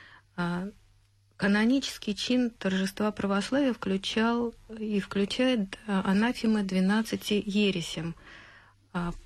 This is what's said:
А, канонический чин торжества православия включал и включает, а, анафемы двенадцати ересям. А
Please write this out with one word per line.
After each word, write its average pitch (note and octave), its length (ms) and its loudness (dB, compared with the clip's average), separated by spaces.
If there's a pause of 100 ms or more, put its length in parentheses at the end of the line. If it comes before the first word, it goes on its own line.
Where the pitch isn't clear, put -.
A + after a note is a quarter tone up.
(360)
А, F3 320 -4 (680)
канонический G#3+ 760 2
чин B3 360 0
торжества F#3+ 600 -2
православия G#3+ 600 0
включал A3+ 840 -2 (240)
и G#3+ 220 0
включает, G3+ 840 0
а, G3 180 0
анафемы G#3+ 580 2
двенадцати G3 840 0
ересям. F#3 680 0 (800)
А F3 200 -4 (140)